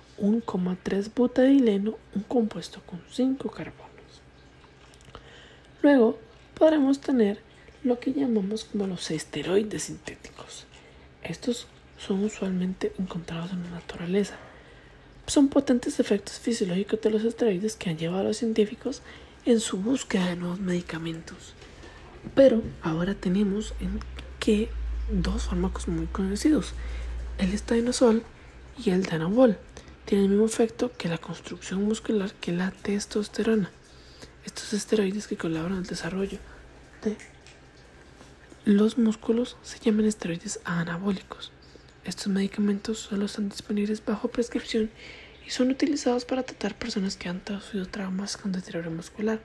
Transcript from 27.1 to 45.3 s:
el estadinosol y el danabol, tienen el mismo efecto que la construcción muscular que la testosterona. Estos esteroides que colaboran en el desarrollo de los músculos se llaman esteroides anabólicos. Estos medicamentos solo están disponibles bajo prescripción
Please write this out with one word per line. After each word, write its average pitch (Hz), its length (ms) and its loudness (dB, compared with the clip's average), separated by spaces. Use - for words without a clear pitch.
el 185 140 0
estadinosol 233 720 4
y 214 120 0
el 185 120 4
danabol, 190 560 4
tienen 196 220 4
el 190 60 4
mismo 208 140 6
efecto 233 500 0
que - 120 -4
la 165 100 -2
construcción - 640 -8
muscular 208 520 0
que - 180 -6
la 185 180 0
testosterona. 208 1040 -2
Estos - 260 -10
esteroides 208 540 0
que 208 100 -4
colaboran 170 420 -4
en 180 40 -6
el 185 60 -8
desarrollo 190 500 -4
de 214 140 -2
los 214 340 4
músculos 226 640 2
se - 180 -16
llaman 214 260 4
esteroides 190 580 -4
anabólicos. 175 840 -4
Estos - 240 -8
medicamentos 202 680 0
solo 202 280 -4
están 202 220 -4
disponibles 208 560 -2
bajo 214 240 -2
prescripción 226 600 -2